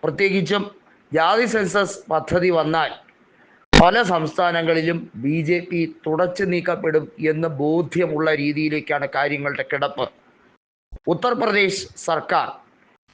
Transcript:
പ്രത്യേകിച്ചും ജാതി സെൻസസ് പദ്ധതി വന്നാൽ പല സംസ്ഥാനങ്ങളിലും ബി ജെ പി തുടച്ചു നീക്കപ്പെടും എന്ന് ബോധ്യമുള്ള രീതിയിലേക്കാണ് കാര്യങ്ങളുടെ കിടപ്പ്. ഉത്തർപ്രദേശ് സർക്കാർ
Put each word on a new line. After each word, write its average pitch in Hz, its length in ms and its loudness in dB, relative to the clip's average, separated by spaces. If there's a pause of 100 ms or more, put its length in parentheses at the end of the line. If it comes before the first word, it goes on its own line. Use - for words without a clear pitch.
പ്രത്യേകിച്ചും 190 600 0 (520)
ജാതി 196 360 4
സെൻസസ് 196 480 -2 (100)
പദ്ധതി 175 460 0
വന്നാൽ 156 340 0 (920)
പല 202 280 6
സംസ്ഥാനങ്ങളിലും 165 880 0 (240)
ബി 147 140 0 (140)
ജെ 175 180 2
പി 170 120 -2 (260)
തുടച്ചു 175 440 0
നീക്കപ്പെടും 165 560 0 (240)
എന്ന് 160 200 0 (100)
ബോധ്യമുള്ള 156 840 0
രീതിയിലേക്കാണ് 147 720 -2
കാര്യങ്ങളുടെ 143 560 -2
കിടപ്പ്. 143 360 -2 (1040)
ഉത്തർപ്രദേശ് 202 760 0 (220)
സർക്കാർ 160 400 0 (640)